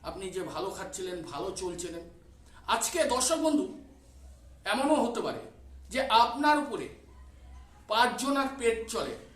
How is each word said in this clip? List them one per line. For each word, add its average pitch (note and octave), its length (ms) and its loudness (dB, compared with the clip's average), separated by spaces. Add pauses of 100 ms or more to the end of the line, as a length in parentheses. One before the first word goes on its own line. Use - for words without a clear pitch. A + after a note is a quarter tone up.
আপনি E3 220 -10 (100)
যে F#3 60 -4 (120)
ভালো F3 240 -4
খাচ্ছিলেন, F#3 400 -8 (140)
ভালো F3 180 -6 (120)
চলছিলেন, E3+ 420 -6 (640)
আজকে, A3+ 320 0 (140)
দর্শক C#4 320 2
বন্ধু, D#4 200 4 (1000)
এমনও C4+ 380 4
হতে A3+ 180 -2
পারে C3+ 200 -4 (480)
যে B3 100 -2 (220)
আপনার C#4+ 420 6
উপরে F#3 240 -6 (1000)
পাঁচজনার C4 680 2
পেট A3+ 220 2 (160)
চলে। B2 200 -2 (220)